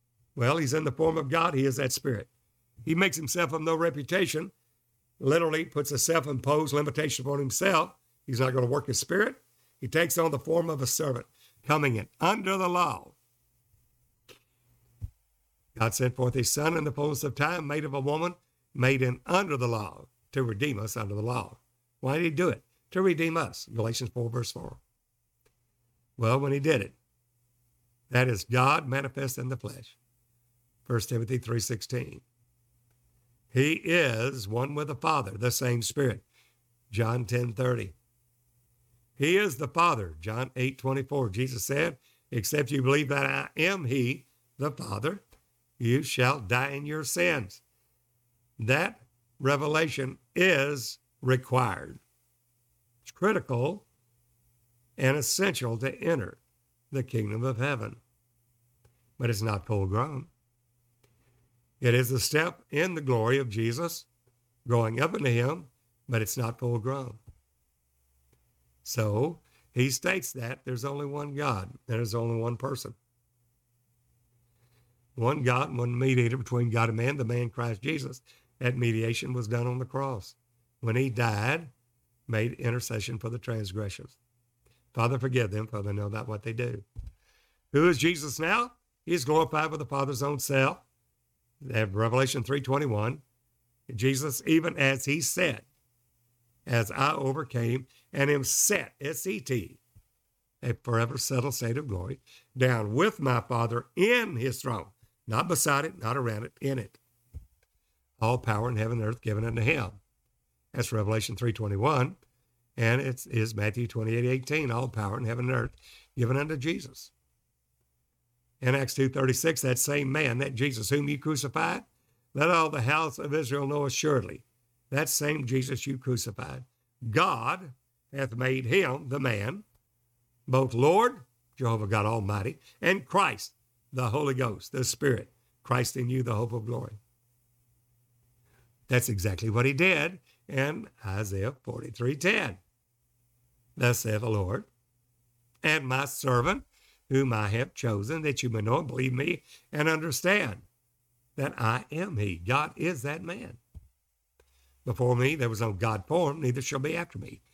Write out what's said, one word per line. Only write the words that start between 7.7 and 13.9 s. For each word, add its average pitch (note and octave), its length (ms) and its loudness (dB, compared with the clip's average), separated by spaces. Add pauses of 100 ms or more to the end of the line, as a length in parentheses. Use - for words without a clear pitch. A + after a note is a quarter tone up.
He's B2 140 -2
not C3 140 2
gonna B2+ 120 2
work C#3 200 0
his C3 120 0
Spirit. G#3+ 380 0 (440)
He B2+ 80 -8
takes E3 280 2
on E3 140 4
the D3 80 -2
form E3 320 0
of D3+ 100 -2
a C3 60 -2
servant, C3 400 -2 (400)
coming D3 300 4
in G2+ 120 -4 (120)
under F#3+ 360 2
the F#3 120 2
law. E3+ 440 0 (2750)